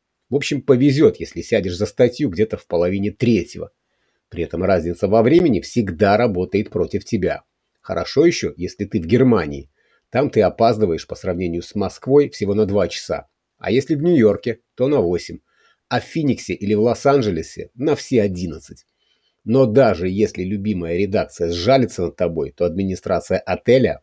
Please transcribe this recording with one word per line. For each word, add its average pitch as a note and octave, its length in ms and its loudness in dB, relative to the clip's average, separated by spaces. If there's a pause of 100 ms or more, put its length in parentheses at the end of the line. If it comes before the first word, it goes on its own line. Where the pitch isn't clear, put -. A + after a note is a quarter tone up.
(300)
В A#2+ 60 -2
общем, C#3+ 260 -4
повезёт, C3+ 540 4
если - 280 -12
сядешь F#2 340 -2
за G2+ 80 -4
статью B2 440 0
где-то G2 280 -2
в - 100 -16
половине F#2+ 440 0
третьего. G#2 600 -2 (580)
При E2+ 140 -8
этом E2 180 -6
разница F#2 460 -2
во A2 160 4
времени C#3+ 380 4
всегда G2+ 560 0
работает G2 520 -2
против F2 360 -4
тебя. F2+ 380 -4 (360)
Хорошо F#2+ 460 0
ещё, E2+ 320 0
если F2+ 260 -8
ты G2 160 -4
в D#2+ 60 -6
Германии. F2+ 680 2 (380)
Там A#2 200 0
ты A2+ 120 2
опаздываешь G#2 680 2
по G2+ 80 -10
сравнению F2 460 -4
с - 140 -12
Москвой C3 520 0
всего G2+ 260 -4
на G#2+ 120 2
два F#2+ 240 0
часа. - 400 -8 (280)
А - 140 -6
если C#3 240 0
в C#3+ 80 -4
Нью-Йорке, A2+ 560 2 (160)
то C3 140 0
на C#3+ 100 0
восемь. E2+ 400 -4 (480)
А A#2+ 140 -2
в - 20 -8
Финиксе C3+ 520 -4
или G#2 180 -2
в G#2 80 2
Лос-Анджелесе A2+ 920 0
на C#3+ 220 -2
все A#2+ 260 0
одиннадцать. F2+ 640 -6 (600)
Но B2+ 200 4
даже G#2 440 2
если G2 340 -2
любимая F#2 540 -4
редакция F#2+ 560 -2
сжалится G#2+ 480 2
над E2+ 160 -4
тобой, D#2+ 340 -2
то - 140 -2
администрация F2+ 760 -2
отеля A#2 640 2